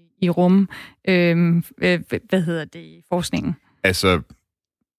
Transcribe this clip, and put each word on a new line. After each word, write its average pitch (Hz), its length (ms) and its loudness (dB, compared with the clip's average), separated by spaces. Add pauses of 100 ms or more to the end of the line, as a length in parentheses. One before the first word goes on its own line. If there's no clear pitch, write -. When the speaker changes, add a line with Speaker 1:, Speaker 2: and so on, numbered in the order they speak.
(220)
Speaker 1:
i 175 80 2
rum, 180 380 4 (400)
øhm, 170 560 2 (140)
øh, 180 220 0 (100)
h-, - 40 -6 (140)
hvad 190 140 0
hedder 165 220 -4
det, - 160 -20
i 165 280 -20
forskningen"? 175 480 -4 (280)
Speaker 2:
Altså, 92 360 0 (800)